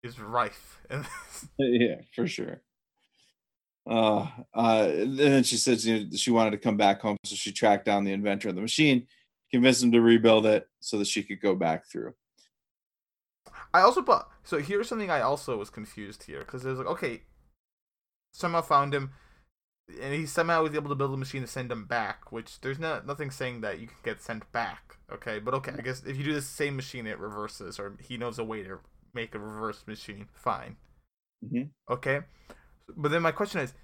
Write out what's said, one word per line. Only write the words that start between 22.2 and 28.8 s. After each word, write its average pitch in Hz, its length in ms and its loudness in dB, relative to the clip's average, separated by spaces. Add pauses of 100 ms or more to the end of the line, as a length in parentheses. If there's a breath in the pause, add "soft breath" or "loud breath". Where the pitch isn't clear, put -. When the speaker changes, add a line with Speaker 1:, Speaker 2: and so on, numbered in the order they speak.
Speaker 1:
which 113 300 -12
there's 135 180 -6
no, 160 260 -6
nothing 143 240 -8
saying 123 320 -8
that 98 180 -6
you 113 60 -14
can - 180 -20
get 113 160 -6
sent 110 320 -12
back, - 460 -8 (140)
okay? 107 260 -8
But 113 180 -6
okay, 135 220 -6
I 123 40 -12
guess 131 260 -8
if 131 100 -8
you 139 60 -4
do 151 100 -2
the 147 80 -4
same 143 340 -6
machine, 127 300 -10
it 110 140 -8
reverses, 104 600 -10
or 101 220 -10
he 123 160 -12
knows 120 220 -6
a 113 40 -4
way 110 200 -8
to 95 160 -12 (340)